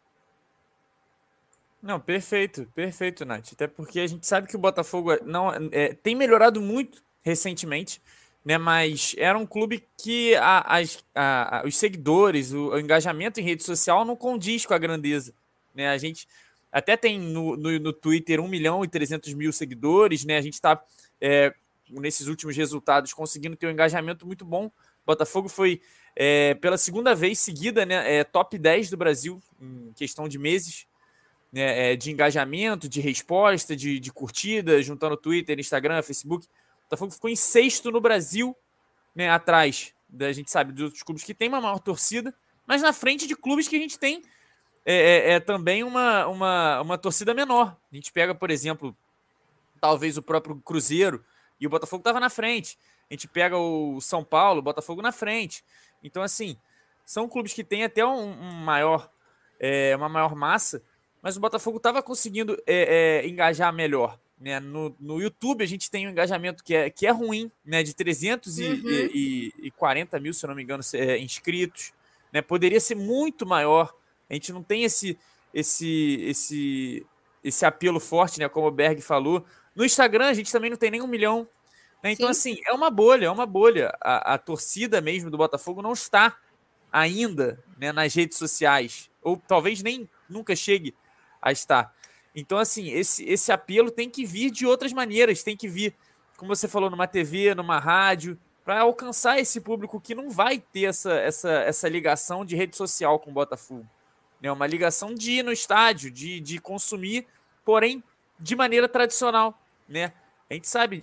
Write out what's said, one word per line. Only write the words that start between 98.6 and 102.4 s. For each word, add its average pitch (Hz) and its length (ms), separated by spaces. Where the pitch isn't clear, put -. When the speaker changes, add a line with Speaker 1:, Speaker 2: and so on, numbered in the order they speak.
Speaker 1:
pra 208 160
alcançar 240 580
esse 247 220
público 214 400
que - 140
não 277 140
vai 240 300
ter 190 260
essa, 190 280
essa, 156 380
essa 151 360
ligação 160 560